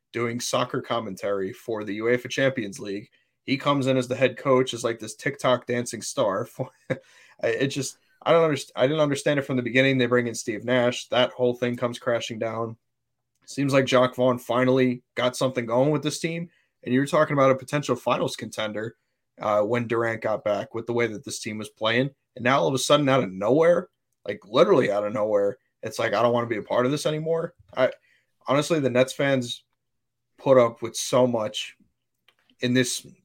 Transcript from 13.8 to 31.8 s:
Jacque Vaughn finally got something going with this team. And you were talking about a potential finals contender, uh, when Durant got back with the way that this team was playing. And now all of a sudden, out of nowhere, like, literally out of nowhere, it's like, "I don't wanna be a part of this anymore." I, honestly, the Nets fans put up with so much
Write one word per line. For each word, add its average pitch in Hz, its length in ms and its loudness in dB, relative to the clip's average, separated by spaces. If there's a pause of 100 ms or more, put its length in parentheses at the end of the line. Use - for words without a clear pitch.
Jacque 127 320 2
Vaughn 123 220 2
finally 127 640 2 (120)
got 123 220 -2
something 127 300 -2
going 127 240 2
with 147 120 0
this 151 180 -4
team. 170 280 -6 (360)
And 120 80 -4
you 127 80 4
were 139 60 0
talking 156 260 2
about 135 180 4
a 127 40 6
potential 127 420 -4
finals 127 400 -2
contender, 110 600 -6 (440)
uh, 104 220 2
when 120 240 0
Durant 113 340 -2
got 107 240 -4
back 104 300 -2
with 113 100 -8
the 120 80 -6
way 117 140 0
that 107 180 -8
this - 140 -10
team 107 180 -10
was 107 140 -10
playing. 120 400 0 (260)
And 110 80 -10
now 139 160 4
all 165 80 2
of 139 60 -2
a 127 40 0
sudden, 147 300 4
out 135 140 4
of 95 100 -6
nowhere, 160 560 2 (380)
like, - 200 -8
literally 131 460 4
out 104 100 0
of 104 120 -4
nowhere, 104 420 2 (260)
it's 110 160 -10
like, 113 140 0
"I 104 80 2
don't 120 140 4
wanna 117 120 2
be 113 120 -4
a 98 40 -6
part 123 220 0
of 131 80 2
this 147 140 -2
anymore." 160 480 -2 (200)
I, - 160 2 (560)
honestly, 147 340 2
the 131 100 2
Nets 127 240 2
fans 135 500 -2 (720)
put 135 220 4
up 117 240 2
with 113 120 -8
so 127 320 2
much 110 480 -4 (840)